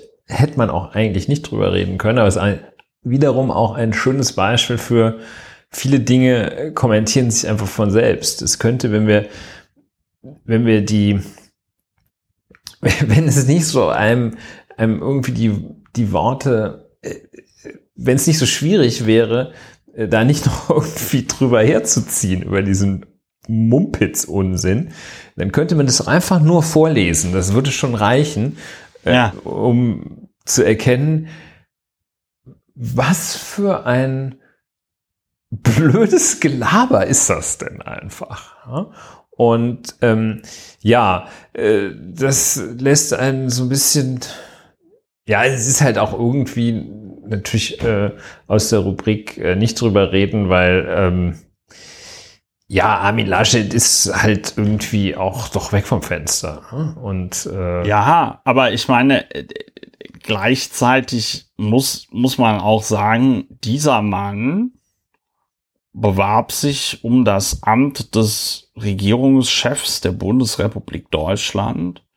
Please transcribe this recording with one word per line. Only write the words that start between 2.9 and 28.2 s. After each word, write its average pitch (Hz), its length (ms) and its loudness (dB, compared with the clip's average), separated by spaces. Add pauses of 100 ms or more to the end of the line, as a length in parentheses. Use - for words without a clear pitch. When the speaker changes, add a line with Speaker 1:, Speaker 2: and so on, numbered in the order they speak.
Speaker 1:
wiederum 131 440 2
auch 104 240 0
ein 113 160 0
schönes 131 400 -2
Beispiel 113 460 0
für 113 420 2 (500)
viele 139 300 0
Dinge, 123 560 2
äh, 151 160 -8
kommentieren 113 580 2
sich - 180 -2
einfach 104 200 -2
von 104 240 0
selbst. 110 500 2
Es - 160 -2
könnte, 123 320 0
wenn 107 160 2
wir, 104 200 4 (1160)
wenn 117 220 2
wir 110 180 4
die, 101 360 2 (1600)
<laughs> - 0 -
wenn 139 480 2
es 127 180 2
nicht 160 200 4
so 117 240 2
einem, 110 480 0 (380)
einem 113 240 0
irgendwie 131 320 -2
die, 113 360 0 (260)
die 117 160 0
Worte, 110 800 -2 (120)
äh, - 120 -12 (800)
wenn 127 220 2
es 143 100 0
nicht 160 120 4
so 135 80 2
schwierig 139 600 2
wäre, 113 460 2 (420)
äh, 110 140 -4
da 113 160 2
nicht 147 220 2
<laughs> - 0 -
noch - 240 -2
irgendwie - 580 -2
drüber 120 340 2
herzuziehen, 98 800 0
über 98 200 -2
diesen 98 440 0 (400)
Mumpitz-Unsinn, 110 1400 0 (460)
dann 98 160 -4
könnte 160 240 0
man 143 100 4
das - 180 0
einfach 180 360 2
nur 160 240 4
vorlesen. 117 680 2
Das 92 200 0
würde 135 180 2
schon 127 240 -2
reichen, 143 640 0 (460)